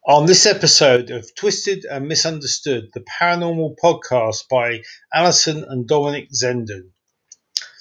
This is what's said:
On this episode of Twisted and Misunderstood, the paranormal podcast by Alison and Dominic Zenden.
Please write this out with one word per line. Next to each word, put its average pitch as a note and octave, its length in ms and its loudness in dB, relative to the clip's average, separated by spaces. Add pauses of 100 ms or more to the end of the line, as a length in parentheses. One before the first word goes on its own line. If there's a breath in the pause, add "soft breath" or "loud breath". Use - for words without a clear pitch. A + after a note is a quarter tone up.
On B2 200 6
this F3+ 200 6
episode C#3 640 4
of A#2 220 -12
Twisted G3 520 -4
and C#3 240 -8
Misunderstood, D3 840 -4
the - 60 -12
paranormal E3+ 800 -4
podcast B2+ 680 0
by A#2+ 320 0 (320 loud breath)
Alison D#3+ 500 2
and B2 240 -8
Dominic D3 420 -2
Zenden. A2+ 600 -6 (920 loud breath)